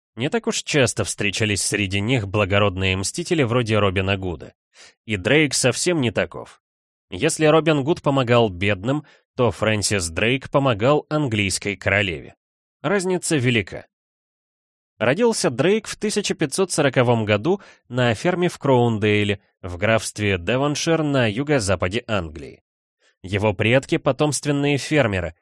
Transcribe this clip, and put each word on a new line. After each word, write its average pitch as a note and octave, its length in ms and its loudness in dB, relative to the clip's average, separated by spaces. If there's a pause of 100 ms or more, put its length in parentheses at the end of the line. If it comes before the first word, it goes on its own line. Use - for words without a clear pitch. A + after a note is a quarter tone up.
(160)
Не B2 140 -4
так A3+ 160 -2
уж - 160 -4
часто B2 420 0
встречались G#2 580 -2
среди G2+ 380 -2
них A2 260 -2
благородные F#2+ 720 0
мстители D#3+ 460 -2
вроде A2+ 360 0
Робина G2 380 0
Гуда. F2+ 380 -10 (500)
И A2 120 -4
Дрейк C3 360 2
совсем D#3 480 0
не A#2+ 100 2
таков. D#2+ 520 -6 (480)
Если A#2+ 340 -2
Робин D3+ 400 4
Гуд E3 160 -2
помогал A#2+ 480 2
бедным, G2+ 560 -2 (320)
то A#2+ 160 2
Фрэнсис G#2 560 -2
Дрейк G#2+ 420 -2
помогал C3 600 2
английской G#2+ 640 -2
королеве. F#2+ 580 -2 (460)
Разница F3+ 560 -2
велика. A#2+ 500 0 (1120)
Родился F3+ 520 2
Дрейк E3 360 0
в - 100 -10
тысяча G#3 380 -4
пятьсот F3+ 380 -2
сороковом B2 540 2
году G#2+ 340 0 (280)
на A#2+ 260 0
ферме F3 340 0
в - 100 -6
Кроундейле, G#2+ 840 2 (200)
в F2+ 160 -10
графстве G#2 640 0
Девоншир C#3 640 0
на C3+ 280 2
юго-западе G2+ 800 0
Англии. D#2+ 540 -6 (640)
Его G2 300 0
предки — B2 440 0
потомственные C#3+ 800 0
фермеры, G#2 640 0